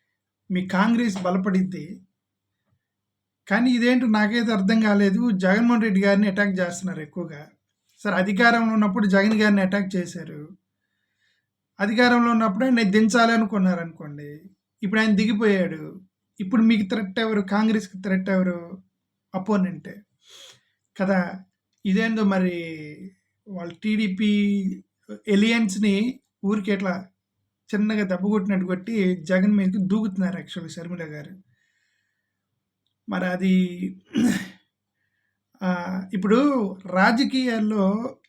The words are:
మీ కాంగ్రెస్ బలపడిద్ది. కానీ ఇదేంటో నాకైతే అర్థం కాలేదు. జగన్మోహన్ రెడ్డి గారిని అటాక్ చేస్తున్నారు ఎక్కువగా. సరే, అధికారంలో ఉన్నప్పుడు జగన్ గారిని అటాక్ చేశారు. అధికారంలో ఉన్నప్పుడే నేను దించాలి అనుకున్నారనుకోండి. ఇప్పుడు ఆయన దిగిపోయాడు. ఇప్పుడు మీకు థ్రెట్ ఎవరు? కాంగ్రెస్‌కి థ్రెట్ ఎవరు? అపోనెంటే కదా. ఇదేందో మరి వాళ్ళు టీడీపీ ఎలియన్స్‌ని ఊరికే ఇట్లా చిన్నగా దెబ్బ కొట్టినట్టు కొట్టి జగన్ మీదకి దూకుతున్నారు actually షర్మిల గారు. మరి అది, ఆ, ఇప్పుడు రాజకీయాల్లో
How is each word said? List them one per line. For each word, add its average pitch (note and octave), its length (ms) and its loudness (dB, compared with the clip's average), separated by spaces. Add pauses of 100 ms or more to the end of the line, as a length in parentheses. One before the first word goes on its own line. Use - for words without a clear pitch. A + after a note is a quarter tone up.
(500)
మీ F#3 180 -4
కాంగ్రెస్ A3+ 540 0
బలపడిద్ది. F#3 760 -2 (1500)
కానీ A#3+ 200 4
ఇదేంటో B3 360 2
నాకైతే G#3+ 460 2
అర్థం G#3+ 280 2
కాలేదు. G#3 500 4
జగన్మోహన్ G#3 520 2
రెడ్డి G3 200 2
గారిని G3+ 260 4
అటాక్ G3 320 0
చేస్తున్నారు E3+ 400 -6
ఎక్కువగా. D3+ 480 -12 (560)
సరే, G3+ 100 0
అధికారంలో A3 600 2
ఉన్నప్పుడు G#3 320 2
జగన్ G3+ 340 4
గారిని G3+ 220 4
అటాక్ F#3+ 340 -2
చేశారు. E3 600 -10 (1200)
అధికారంలో A#3+ 500 4
ఉన్నప్పుడే A3+ 400 2
నేను A3+ 200 2
దించాలి A3 420 4
అనుకున్నారనుకోండి. E3+ 1160 -2 (320)
ఇప్పుడు G#3+ 180 -2
ఆయన A3 140 2
దిగిపోయాడు. F#3+ 840 0 (400)
ఇప్పుడు G#3+ 220 0
మీకు G#3+ 260 2
థ్రెట్ F#3+ 300 -4
ఎవరు? A3 220 0
కాంగ్రెస్‌కి G#3 600 -2
థ్రెట్ F#3+ 280 -2
ఎవరు? F3+ 520 -4 (520)
అపోనెంటే F#3 680 -4 (1000)
కదా. F#3+ 440 -2 (420)
ఇదేందో A3 360 0
మరి F#3 340 2 (920)
వాళ్ళు F#3 260 -12
టీడీపీ G#3+ 560 -2 (1000)
ఎలియన్స్‌ని G#3+ 920 2 (240)
ఊరికే G3+ 300 0
ఇట్లా F#3+ 320 -6 (680)
చిన్నగా G#3+ 280 0
దెబ్బ F#3 200 -2
కొట్టినట్టు G3 440 0
కొట్టి F#3 500 -2
జగన్ F#3 360 0
మీదకి F#3+ 340 2
దూకుతున్నారు F#3+ 520 -2
actually E3 300 -12
షర్మిల E3+ 340 -12
గారు. D3+ 340 -14 (1700)
మరి F#3 180 -4
అది, F#3 280 0 (2000)
ఆ, F#3 400 -4 (120)
ఇప్పుడు A3 580 0 (140)
రాజకీయాల్లో A3 1300 0 (120)